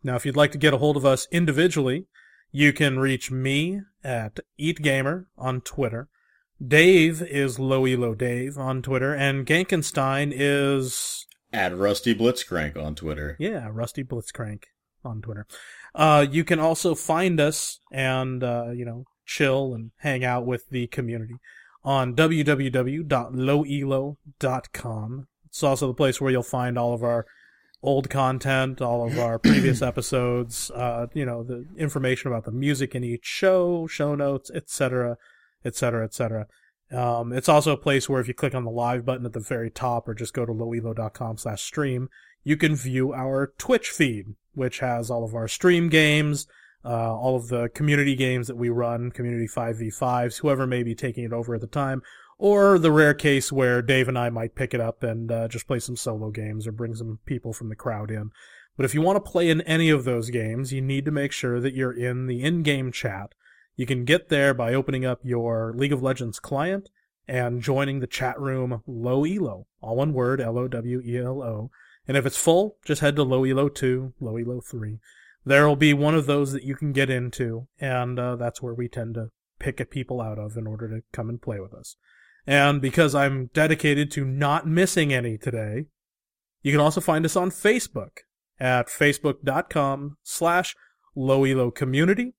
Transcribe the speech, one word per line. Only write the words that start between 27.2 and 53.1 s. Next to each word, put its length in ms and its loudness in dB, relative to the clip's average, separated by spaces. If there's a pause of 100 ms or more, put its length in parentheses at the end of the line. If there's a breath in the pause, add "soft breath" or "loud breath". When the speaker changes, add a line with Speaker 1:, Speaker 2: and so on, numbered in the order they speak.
Speaker 1:
old 280 0
content, 680 0
all 260 0
of 120 -2
our 220 0
previous 420 4
<clears throat> 0 -
episodes, 920 -2
uh, 420 -4
you 120 -4
know, 180 -6
the 220 -10 (120)
information 540 -2
about 140 -4
the 60 -8
music 420 0
in 100 -4
each 220 -6
show, 600 2
show 260 -2
notes, 400 -2
et 160 -10
cetera, 480 -2 (480 soft breath)
et 100 -4
cetera, 300 0
et 80 -10
cetera. 340 -4 (440 soft breath)
Um, 420 -2
it's 160 0
also 220 6
a 60 2
place 300 0
where 140 0
if 60 -4
you 60 -6
click 200 -2
on 120 -4
the 60 -8
live 340 -2
button 200 -4
at 80 -8
the 60 -6
very 320 -6
top 360 -4
or 60 -6
just 200 -8
go 120 -2
to 60 -6
low 220 -4
elo 200 -4
dot 200 -6
com 240 -8
slash 260 -8
stream, 460 -4 (340 soft breath)
you 120 2
can 200 2
view 380 -2
our 440 -2
Twitch 320 2
feed, 460 -2 (180)
which 260 -4
has 300 -2
all 140 -2
of 100 -8
our 140 -6
stream 420 4
games, 580 4 (360 soft breath)
uh, 320 -2
all 200 0
of 120 -4
the 220 -2
community 460 2
games 320 0
that 100 -10
we 120 0
run, 400 -2
community 380 -4
five 300 -4
v 120 -4
fives, 480 -2
whoever 300 0
may 160 -2
be 100 -4
taking 300 -6
it 100 -6
over 220 -4
at 60 -4
the 60 -10
time, 340 -4 (360 loud breath)
or 420 8
the 120 6
rare 220 8